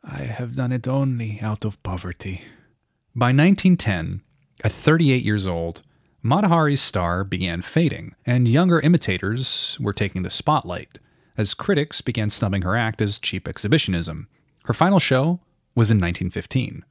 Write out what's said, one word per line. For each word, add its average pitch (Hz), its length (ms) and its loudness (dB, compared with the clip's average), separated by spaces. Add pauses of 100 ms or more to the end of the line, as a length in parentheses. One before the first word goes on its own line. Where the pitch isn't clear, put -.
I 143 200 -12
have 120 300 -8
done 127 160 -4
it 123 160 -4
only 127 540 -2
out 107 240 -6
of 107 180 -6
poverty." 92 600 -8 (760)
By 123 160 2
nineteen 180 440 6
ten, 92 440 -2 (420)
at 107 100 0
thirty-eight 147 520 2
years 104 220 0
old, 85 360 -6 (400)
Mata 170 260 2
Hari's 151 340 2
star 90 420 -2
began 92 380 -4
fading, 139 520 -2 (120)
and 123 200 4
younger 165 340 4
imitators 123 1000 0
were 107 140 -2
taking 92 280 -2
the 90 80 -4
spotlight, 90 680 -4 (400)
as 107 160 -2
critics - 480 -2
began 110 260 -2
snubbing 98 340 -2
her 92 140 0
act 113 240 -2
as 104 180 -2
cheap - 300 -6
exhibitionism. 85 800 -2 (360)
Her 117 100 -2
final 185 240 4
show 156 420 2 (340)
was 110 160 4
in 110 80 6
nineteen 90 320 -2
fifteen. - 600 -6